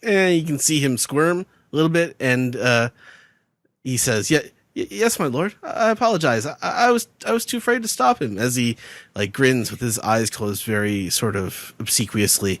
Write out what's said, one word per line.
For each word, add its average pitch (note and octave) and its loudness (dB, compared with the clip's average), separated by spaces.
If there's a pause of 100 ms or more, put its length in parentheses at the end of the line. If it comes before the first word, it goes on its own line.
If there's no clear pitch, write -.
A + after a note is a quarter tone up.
And F#3+ 4
you E3 2
can D3 -2
see D#3 2
him C3+ 2
squirm E3 0 (300)
a - -8
little D#3+ 4
bit, E3+ 0
and, B2+ 2
uh, A#2+ 2 (920)
he C3 -4
says, A2 0
Ye-, D3+ 2 (240)
y-, F3+ -6
yes, G#3+ 0
my E3+ 0
lord. D#3 -4
I, E4 -14
I A3 0
apologize. D#3+ 0
I, D3 -8
I - 2
was, A#3+ 0 (180)
I A3 -2
was A#3 -2
too - -6
afraid A#3+ 0
to A3+ -8
stop B3 0
him, G#2+ -4
as A#2+ 0
he, A#2+ 0 (380)
like, G2+ -2
grins B2+ 2
with F2+ -12
his A#2 -2
eyes A2 0
closed G#2 -6
very G#2 -2
sort G#2 -2
of F#2+ -6
obsequiously. G#2 0